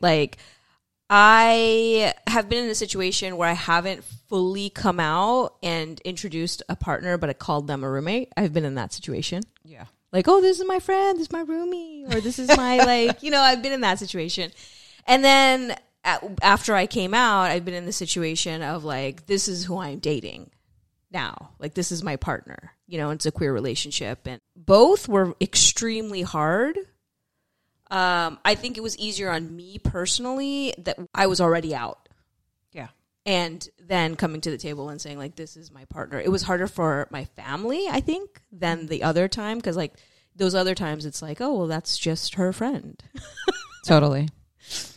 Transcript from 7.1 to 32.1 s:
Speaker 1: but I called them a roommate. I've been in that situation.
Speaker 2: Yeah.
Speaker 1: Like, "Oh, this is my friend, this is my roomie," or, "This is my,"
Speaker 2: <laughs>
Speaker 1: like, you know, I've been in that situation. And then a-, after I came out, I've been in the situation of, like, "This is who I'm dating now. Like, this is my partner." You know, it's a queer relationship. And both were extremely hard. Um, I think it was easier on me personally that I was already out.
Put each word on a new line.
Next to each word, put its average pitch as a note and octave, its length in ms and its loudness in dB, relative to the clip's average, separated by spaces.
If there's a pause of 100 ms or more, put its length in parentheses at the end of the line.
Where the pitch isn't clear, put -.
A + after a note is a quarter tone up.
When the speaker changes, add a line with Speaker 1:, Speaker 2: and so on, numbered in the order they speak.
Speaker 1:
but D#3 100 -2
I C3+ 40 -2
called D3 340 -4
them C#3 160 -4
a C3+ 60 -4
roommate. E3+ 460 -4
I've F#3+ 180 0
been D#3+ 120 0
in C3+ 100 -4
that A#2+ 160 -6
situation. - 520 -8 (200)
Speaker 2:
Yeah. C#3+ 220 -20 (260)
Speaker 1:
Like, F#3 160 2
"Oh, F#4+ 140 8
this F#4 180 2
is F#4 60 -4
my F#4 140 -2
friend, F#4+ 400 0
this D#4+ 80 -4
is - 40 -10
my E4 120 -6
roomie," D#4+ 680 -8
or, A3 100 0
"This A#3+ 180 -4
is B3+ 80 -4 (100)
my," B3+ 200 2
Speaker 2:
<laughs> B3+ 80 8
Speaker 1:
like, A#3+ 360 2
you D4 80 -6
know, C#4+ 120 4
I've C4 200 6
been C4+ 120 -2
in C4 80 -2
that G3 180 2
situation. F3 520 -6 (540)
And C4 180 6
then C4 520 6 (280)
a-, F3 160 0 (220)
after G3+ 320 4
I F#3+ 140 4
came F#3+ 260 -4
out, G3+ 380 4
I've F3 140 -2
been F3+ 100 -8
in F3 100 -10
the F3 80 -8
situation E3 680 -4
of, D3+ 200 -6
like, C3+ 440 -8
"This G3 200 0
is F3+ 180 -6
who F3+ 120 -6
I'm C#3+ 220 -10
dating - 500 -6 (640)
now. D3 480 -10
Like, D3+ 160 -10
this F3+ 160 -4
is E3 120 -6
my D#3 120 -4
partner." - 560 -8 (160)
You F3 100 -10
know, D3 140 -4
it's D#3 160 -4
a D3+ 40 -2
queer C#3 220 -2
relationship. A#2+ 720 -6
And B2+ 160 -14 (140)
both A3 520 6
were G3 320 2
extremely A3 840 0
hard. F#3 540 0 (1120)
Um, F3+ 520 0
I G#3 120 4
think A#3+ 220 -10
it A3 60 -12
was A3 140 -8
easier G3+ 320 -6
on E3 260 -6
me F#3 220 -18
personally C4 1040 -4
that F3 180 -6 (160)
I G3 140 4
was F3+ 120 2
already E3 360 2
out. - 340 -10 (640)